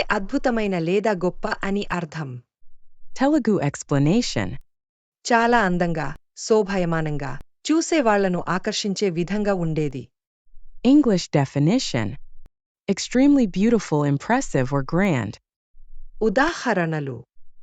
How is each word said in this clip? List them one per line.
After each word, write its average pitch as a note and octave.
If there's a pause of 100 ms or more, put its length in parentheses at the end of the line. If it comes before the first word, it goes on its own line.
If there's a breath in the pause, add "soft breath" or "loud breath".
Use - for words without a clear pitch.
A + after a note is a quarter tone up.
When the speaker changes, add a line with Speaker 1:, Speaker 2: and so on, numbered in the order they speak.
(160)
Speaker 1:
అద్భుతమైన G#3+ (120)
లేదా G3+ (140)
గొప్ప F3+ (200)
అని G3+ (140)
అర్థం. D#3 (880)
Speaker 2:
Telugu C4+ (140)
explanation. C#3+ (800)
Speaker 1:
చాలా A#3
అందంగా, E3+ (380)
శోభాయమానంగా, E3 (360)
చూసేవాళ్లను A3 (140)
ఆకర్షించే G3+ (100)
విధంగా G3+ (120)
ఉండేది. D3+ (880)
Speaker 2:
English A#3+ (120)
definition. C#3+ (840)
Extremely C4+ (120)
beautiful, G3+ (120)
impressive C#3+
or C#3 (100)
grand. D#3+ (960)
Speaker 1:
ఉదాహరణలు. F3+ (460)